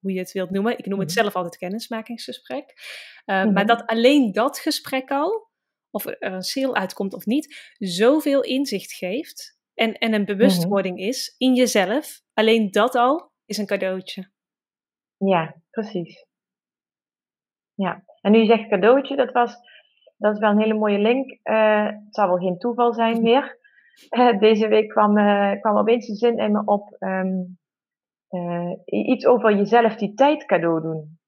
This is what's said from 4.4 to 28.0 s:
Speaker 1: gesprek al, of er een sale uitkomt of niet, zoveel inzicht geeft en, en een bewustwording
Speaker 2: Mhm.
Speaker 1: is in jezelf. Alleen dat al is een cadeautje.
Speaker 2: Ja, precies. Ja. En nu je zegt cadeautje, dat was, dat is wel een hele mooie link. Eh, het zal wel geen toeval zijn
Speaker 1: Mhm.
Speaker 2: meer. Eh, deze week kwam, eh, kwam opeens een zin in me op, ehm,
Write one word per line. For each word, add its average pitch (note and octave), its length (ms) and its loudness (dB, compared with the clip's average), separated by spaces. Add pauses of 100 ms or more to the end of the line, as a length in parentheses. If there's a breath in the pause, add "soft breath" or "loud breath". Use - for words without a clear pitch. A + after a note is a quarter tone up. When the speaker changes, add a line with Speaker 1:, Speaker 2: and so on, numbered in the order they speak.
Speaker 1:
gesprek C4 520 -4
al, E4 400 -2 (400)
of - 160 -8
er - 100 -10 (160)
een F#3 100 -8
sale C4 320 -4
uitkomt F#3+ 400 -4
of - 120 -12
niet, - 520 -6
zoveel C4 640 0
inzicht B3+ 500 -4
geeft - 680 -10 (160)
en, A3 200 -2
en A3+ 180 -4
een G#3 120 0
bewustwording F#3+ 760 2
Speaker 2:
Mhm. F#3 100 -6
Speaker 1:
is - 300 -8
in B3+ 160 2
jezelf. A#3 680 0 (120)
Alleen A3 360 2
dat A3 240 0
al C4 380 0 (120)
is G3+ 140 -8
een G#3 80 -4
cadeautje. F#3+ 640 -6 (840)
Speaker 2:
Ja, F3+ 380 -2 (160)
precies. G3+ 560 -10 (1500)
Ja. F#3+ 300 -6 (160)
En G3+ 120 4
nu A3+ 60 8
je A3+ 80 4
zegt G#3+ 220 2
cadeautje, B3+ 480 2
dat B3+ 160 0
was, A#3+ 240 0 (600 soft breath)
dat G#3 180 0
is G#3 40 -8
wel G#3+ 120 2
een G#3 100 4
hele A3 140 2
mooie G#3+ 240 0
link. B3+ 440 0
Eh, G#3+ 440 2
het - 280 -10
zal G#3 140 2
wel F3+ 80 2
geen F3+ 220 -2
toeval A#3+ 360 0
zijn A3+ 180 0
Speaker 1:
Mhm. A#3 100 -2
Speaker 2:
meer. A#3 360 2 (500 soft breath)
Eh, A#3 300 2
deze G#3+ 300 4
week G#3+ 200 4
kwam, G#3 300 2
eh, G3+ 420 2
kwam G#3 160 0
opeens A3 320 0
een G#3 80 -8
zin A#3 220 0
in G#3+ 140 0
me G#3 120 0
op, G#3 340 -2
ehm, F#3+ 440 -4 (840)